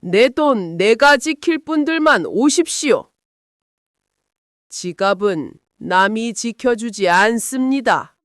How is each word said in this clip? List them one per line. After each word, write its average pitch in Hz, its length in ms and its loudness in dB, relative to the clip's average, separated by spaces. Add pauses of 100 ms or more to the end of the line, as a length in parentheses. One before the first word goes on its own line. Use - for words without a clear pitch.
내 208 280 2
돈 226 480 0
내가 233 400 4
지킬 311 420 -4
분들만 311 640 0
오십시오. 262 880 0 (1600)
지갑은 185 840 -4 (240)
남이 202 560 0
지켜주지 220 760 -4
않습니다. 233 1160 0